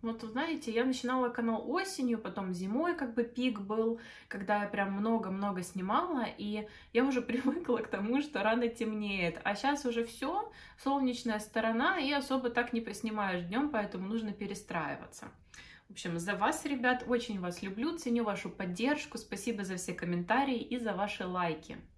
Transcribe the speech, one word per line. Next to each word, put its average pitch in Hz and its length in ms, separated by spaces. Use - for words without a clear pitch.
Вот, 226 160
знаете, 262 500
я 233 140
начинала 254 460
канал 226 400
осенью, 269 480
потом 185 340
зимой 226 420
как 269 200
бы 240 100
пик 240 360
был, 226 400
когда 208 340
я 208 60
прям 196 240
много-много 196 720
снимала, 233 640
и 208 320
я 240 120
уже 254 180
<laughs> 240 80
привыкла 269 480
к 220 100
тому, 226 320
что 214 220
рано 233 260
темнеет. 208 760
А 208 100
щас 277 320
уже 233 180
всё, 359 480
солнечная 254 560
сторона, 226 600
и 285 140
особо 262 380
так 240 240
не 226 80
поснимаешь 208 600
днём, 247 260
поэтому 196 360
нужно 214 260
перестраиваться. 175 960
В - 40
общем, 170 260
за 185 160
вас, 240 320
ребят, 254 400
очень 233 340
вас 175 220
люблю, 226 340
ценю 240 280
вашу 190 260
поддержку, 214 680
спасибо 208 480
за 185 120
все 175 180
комментарии 220 640
и 247 200
за 220 140
ваши 196 340
лайки. 175 520